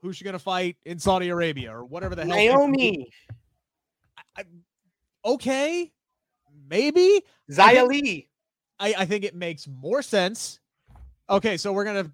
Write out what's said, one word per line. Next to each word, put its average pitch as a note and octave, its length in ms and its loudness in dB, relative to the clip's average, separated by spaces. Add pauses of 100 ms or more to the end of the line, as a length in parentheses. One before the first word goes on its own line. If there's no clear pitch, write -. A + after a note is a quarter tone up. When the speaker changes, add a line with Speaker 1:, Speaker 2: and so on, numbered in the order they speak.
Speaker 1:
Who's F3+ 140 -10
she - 80 -20
gonna F#3 140 -10
fight F3+ 460 -4
in F3 140 -12
Saudi F3+ 300 0
Arabia D#3 460 -4
or A#2+ 100 -14
whatever D#3 300 -10
the E3 100 -8
hell? F3 120 -2
Speaker 2:
Naomi. A#3+ 720 4 (1300)
Speaker 1:
I, - 60 -14
I, - 20 -12 (800)
okay, C#4+ 680 -2 (760)
maybe. D#4+ 540 4 (280)
Speaker 2:
Xia C#3+ 100 0
Speaker 1:
I G#3+ 140 8
think, B3+ 160 6
Speaker 2:
Li. C4 380 -4 (500)
Speaker 1:
I, G#3 200 -2
I F#3+ 60 0
think G3 200 -4
it G3 100 -6
makes E3+ 320 -10
more C#3+ 360 -6
sense. - 580 -4 (680)
Okay, G3+ 260 0
so G3+ 160 -6
we're G3 120 -2
gonna G3 300 -6